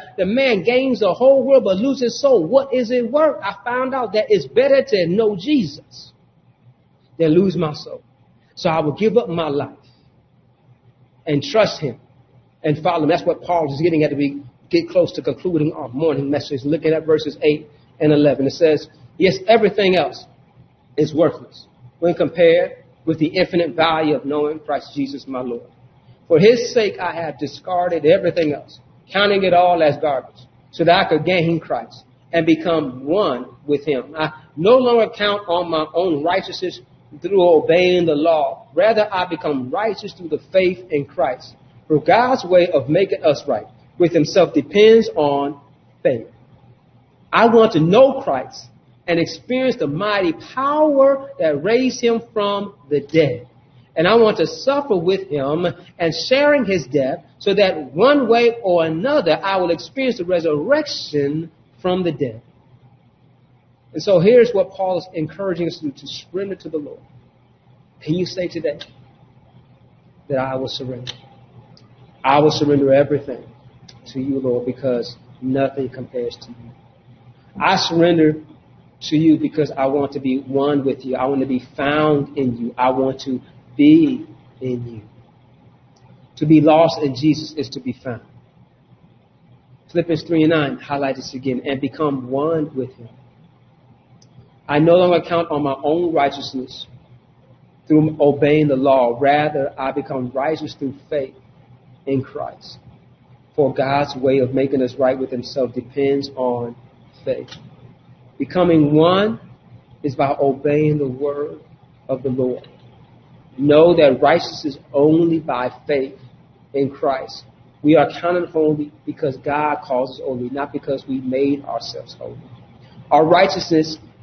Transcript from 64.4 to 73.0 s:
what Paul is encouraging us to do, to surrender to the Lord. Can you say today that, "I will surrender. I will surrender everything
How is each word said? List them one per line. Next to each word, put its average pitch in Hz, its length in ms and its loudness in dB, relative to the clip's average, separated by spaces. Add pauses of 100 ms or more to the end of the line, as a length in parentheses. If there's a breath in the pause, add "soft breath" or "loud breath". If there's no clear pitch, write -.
what 190 200 0
Paul 185 280 -4
is 160 160 -8
encouraging 170 540 -6
us 156 100 -10
to 151 120 -8
do, - 20 -14
to - 160 -20
surrender 190 480 -10
to - 120 -18
the 156 100 -8
Lord. 143 200 -12 (1040)
Can 156 120 -4
you 180 120 -2
say 180 220 -8
today 156 320 -6 (1500)
that, 139 100 -2
"I 131 180 -4
will 131 100 -6
surrender. 127 460 -12 (1120)
I 139 160 4
will 151 100 4
surrender 143 420 2
everything 139 520 0 (640)